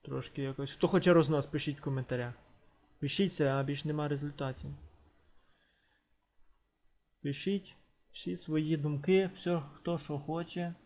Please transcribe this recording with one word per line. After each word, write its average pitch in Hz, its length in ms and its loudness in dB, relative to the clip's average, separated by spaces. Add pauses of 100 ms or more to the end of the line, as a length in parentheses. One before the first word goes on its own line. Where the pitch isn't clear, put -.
Трошки 135 380 -6
якось. 135 300 -6
Хто - 160 2
хоче 180 240 6
рознос, 156 340 6
пишіть 143 340 -4
в - 20 -18
коментарях. 123 520 -4 (640)
Пишіться, 190 440 0
а 135 180 2
більш 139 220 -4
нема 151 240 -2
результатів. 143 600 -4 (2500)
Пишіть, 190 540 -2 (340)
пишіть - 320 -8
свої 156 340 0
думки, 151 580 2
все, 175 280 0 (120)
хто 170 240 -2
що 147 200 -6
хоче. 170 560 -4 (120)